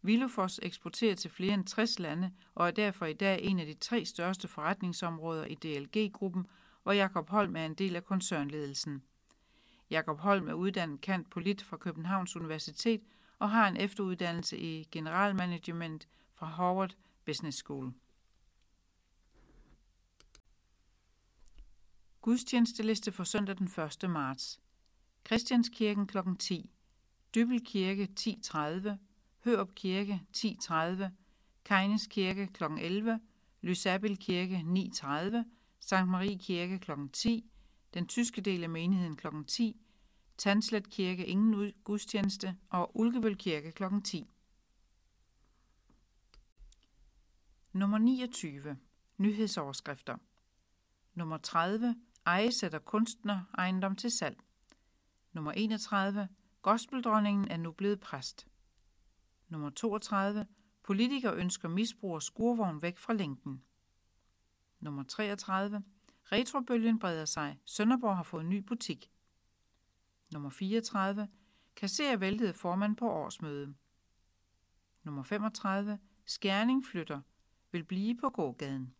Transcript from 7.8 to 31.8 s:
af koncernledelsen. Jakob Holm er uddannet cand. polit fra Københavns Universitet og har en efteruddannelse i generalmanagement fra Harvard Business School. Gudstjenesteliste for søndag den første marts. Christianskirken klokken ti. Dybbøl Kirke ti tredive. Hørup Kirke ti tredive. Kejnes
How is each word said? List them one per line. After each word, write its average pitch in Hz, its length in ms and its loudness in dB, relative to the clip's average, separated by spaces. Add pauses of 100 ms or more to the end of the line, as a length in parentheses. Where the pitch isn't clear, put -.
af 175 100 -6
koncernledelsen. 147 1000 -2 (840)
Jakob 156 300 0
Holm 190 280 4
er 156 60 -2
uddannet 175 460 0
cand. 185 260 -2
polit 196 360 -2
fra - 160 -12
Københavns 175 580 -2
Universitet 165 680 -2 (380)
og 208 100 2
har 220 180 6
en 180 100 0
efteruddannelse 180 800 -2
i 160 340 -6
generalmanagement 170 1160 -2 (260)
fra - 120 -12
Harvard 180 500 0 (300)
Business 147 320 -4
School. 131 360 -8 (4000)
Gudstjenesteliste 226 880 2
for 185 120 -6
søndag 196 340 -2
den 185 100 0
første 165 400 -4
marts. 143 520 -4 (680)
Christianskirken 220 800 2
klokken 185 300 -2
ti. - 340 -4 (640)
Dybbøl 240 300 4
Kirke 196 400 2 (100)
ti - 280 -2
tredive. 185 560 -2 (460)
Hørup 196 300 2
Kirke 196 460 0 (120)
ti - 280 -2
tredive. 180 500 0 (520)
Kejnes 208 440 2